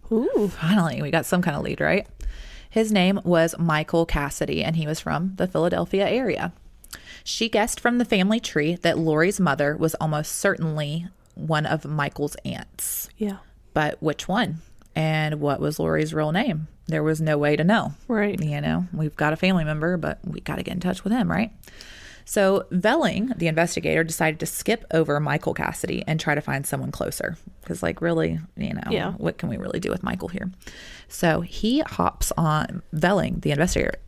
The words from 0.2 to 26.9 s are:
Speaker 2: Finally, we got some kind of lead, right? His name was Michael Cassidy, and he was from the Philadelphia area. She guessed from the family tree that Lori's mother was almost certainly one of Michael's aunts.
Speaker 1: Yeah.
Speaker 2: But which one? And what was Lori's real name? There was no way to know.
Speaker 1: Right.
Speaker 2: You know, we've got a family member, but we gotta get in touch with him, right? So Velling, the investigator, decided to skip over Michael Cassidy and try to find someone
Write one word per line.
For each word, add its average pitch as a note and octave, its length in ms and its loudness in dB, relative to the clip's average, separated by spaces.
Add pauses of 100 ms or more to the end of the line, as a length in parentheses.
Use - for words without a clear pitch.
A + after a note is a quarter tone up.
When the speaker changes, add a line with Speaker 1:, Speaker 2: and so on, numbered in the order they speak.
Speaker 2:
Finally, D#3+ 420 2
we C#3+ 100 -4
got D#3+ 140 0
some F3+ 160 2
kind D3+ 140 0
of D#3+ 80 -4
lead, - 160 -4
right? E3 260 2 (640)
His A3 220 2
name F#3+ 320 4
was E3+ 340 4
Michael E3 480 2
Cassidy, D3+ 580 -2
and E3 120 0
he D#3+ 100 0
was D#3 140 -4
from E3 380 -2
the F3+ 100 2
Philadelphia F3 640 2
area. G3+ 420 0 (720)
She - 240 -2
guessed A3 320 0
from A#3+ 200 2
the A#3 60 4
family G#3 340 4
tree D#3 420 0
that E3 160 4
Lori's D#3+ 420 4
mother D3 380 2
was D#3+ 180 2
almost D#3 400 -2
certainly D#3+ 720 -2 (280)
one D#3 300 0
of D#3 200 -2
Michael's C#3+ 580 -2
aunts. - 760 -8
Speaker 1:
Yeah. G3+ 200 -4 (360)
Speaker 2:
But D3+ 300 0
which D3+ 240 -2
one? F#3 300 0 (380)
And D#3 440 0
what C#3 200 0
was D3+ 200 -2
Lori's D#3+ 340 2
real D3+ 180 0
name? F3 360 0 (200)
There D#3 140 0
was D#3 200 2
no D#3 160 2
way D3 180 4
to D3+ 80 0
know. F3+ 300 4 (140)
Speaker 1:
Right. G#3 360 0
Speaker 2:
You D3 180 -2
know, D#3+ 320 0
we've D#3 220 -2
got D3+ 180 2
a D#3+ 40 -4
family F#3 260 2
member, D#3 340 0
but - 280 -4
we - 160 -8
gotta - 220 -4
get - 120 -6
in F3+ 40 -4
touch F3+ 240 -2
with G3+ 100 2
him, G#3+ 180 2
right? G#3 200 0 (760)
So G3 460 2
Velling, A3+ 680 2
the E3 100 0
investigator, D#3+ 560 2
decided D#3+ 380 0
to D#3+ 40 -4
skip - 460 -2
over D3+ 280 2
Michael D3 340 0
Cassidy - 540 -4
and D#3+ 120 0
try D3 160 0
to D3 60 0
find C#3 260 -4
someone C3+ 240 -4